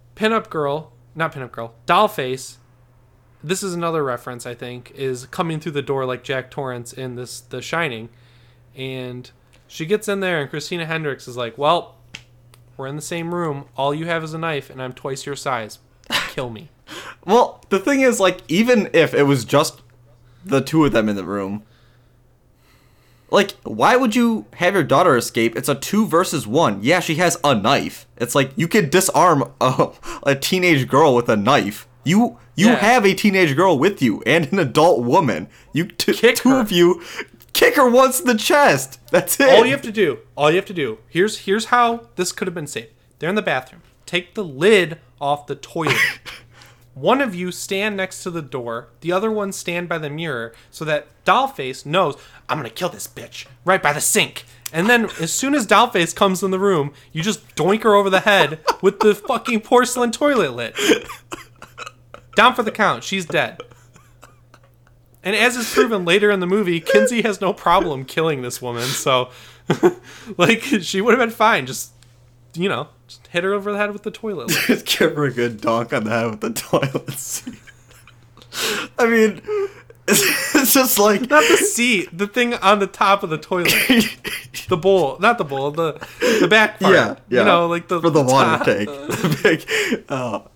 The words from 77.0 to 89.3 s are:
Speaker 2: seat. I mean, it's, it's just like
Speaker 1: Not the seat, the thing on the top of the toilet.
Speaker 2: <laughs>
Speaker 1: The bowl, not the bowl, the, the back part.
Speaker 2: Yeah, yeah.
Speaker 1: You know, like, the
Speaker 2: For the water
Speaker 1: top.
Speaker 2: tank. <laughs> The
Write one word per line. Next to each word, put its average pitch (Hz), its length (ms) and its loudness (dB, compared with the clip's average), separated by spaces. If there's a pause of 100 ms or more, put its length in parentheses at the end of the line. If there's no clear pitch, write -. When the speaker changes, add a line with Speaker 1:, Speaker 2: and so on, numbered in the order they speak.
Speaker 2:
seat. - 420 -12 (1400)
I 240 80 2
mean, 220 340 2 (680)
it's, - 460 0
it's 277 180 2
just 262 260 2
like 208 300 4
Speaker 1:
Not 302 200 4
the - 100 6
seat, 240 580 0
the 202 100 -4
thing 240 280 -2
on 202 240 4
the 196 80 0
top 196 360 2
of 180 80 -6
the 156 80 -4
toilet. 180 340 -2
Speaker 2:
<laughs> - 460 2 (500)
Speaker 1:
The 185 100 0
bowl, 165 400 2
not 233 200 2
the 180 60 -4
bowl, 139 280 -4
the, 156 260 -4 (420)
the 180 80 4
back 214 320 2
part. 190 140 4
Speaker 2:
Yeah, 120 220 2 (120)
yeah. 123 120 2
Speaker 1:
You - 40 4
know, 175 220 4
like, 170 220 -6
the 175 120 -2
Speaker 2:
For 165 100 0
the 147 120 4
water 147 360 4
Speaker 1:
top. - 60 -4
Speaker 2:
tank. 107 240 0
<laughs> - 0 -
The - 540 -4